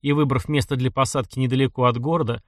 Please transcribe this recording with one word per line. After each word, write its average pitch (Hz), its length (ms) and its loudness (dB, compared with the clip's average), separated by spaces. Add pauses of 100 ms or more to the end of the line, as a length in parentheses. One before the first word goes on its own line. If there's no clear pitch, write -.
и 143 120 0
выбрав 139 360 2
место 147 280 0
для 127 140 0
посадки 131 480 -2
недалеко 131 460 0
от 120 140 2
города 127 500 -2